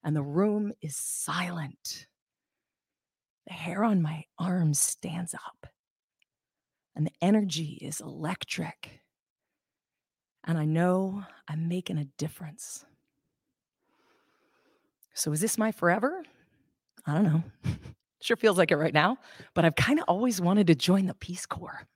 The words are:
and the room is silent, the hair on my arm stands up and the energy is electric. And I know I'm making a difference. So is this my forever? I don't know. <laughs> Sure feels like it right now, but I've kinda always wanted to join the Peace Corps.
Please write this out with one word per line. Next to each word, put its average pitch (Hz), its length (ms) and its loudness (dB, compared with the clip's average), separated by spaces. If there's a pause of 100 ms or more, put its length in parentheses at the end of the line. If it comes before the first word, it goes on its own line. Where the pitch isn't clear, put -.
and 156 100 0
the 151 80 0
room 208 500 0 (100)
is 147 140 -8
silent, - 1080 -6 (1400)
the - 80 -14
hair 175 280 -4
on 208 200 4
my 156 220 -4 (140)
arm 170 360 0
stands 175 580 -4
up - 360 -16 (1300)
and 151 120 0
the - 60 -4 (100)
energy 175 580 0
is - 220 -10
electric. - 1000 -8 (1400)
And 165 140 0
I 151 80 0
know 185 580 0 (240)
I'm 160 200 -4
making 180 280 -6
a 147 80 -4 (140)
difference. - 680 -12 (2250)
So - 180 -2
is 151 80 -2
this 220 160 0
my 220 160 2
forever? 220 500 2 (840)
I 147 80 -2
don't 185 100 4
know. 160 180 4 (220)
<laughs> - 80 -2 (480)
Sure - 160 0
feels 208 220 4
like 170 140 4
it 165 40 4
right 147 160 0
now, 165 240 4 (380)
but 165 100 4
I've 160 120 4
kinda 302 320 2
always 202 320 0
wanted 185 260 4
to 165 80 8
join 185 320 4
the 180 80 -4
Peace - 320 -12
Corps. - 500 -12